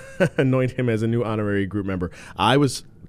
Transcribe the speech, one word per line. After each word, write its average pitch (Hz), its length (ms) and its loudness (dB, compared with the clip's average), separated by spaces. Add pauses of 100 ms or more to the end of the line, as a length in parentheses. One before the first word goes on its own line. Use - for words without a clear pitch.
(120)
<laughs> - 240 0
anoint 131 360 2
him 123 180 -2
as 113 120 0
a 113 40 2
new 117 180 0
honorary 104 400 0
group 98 220 -4
member. 92 240 -2 (260)
I 110 220 4
was 143 260 0 (240)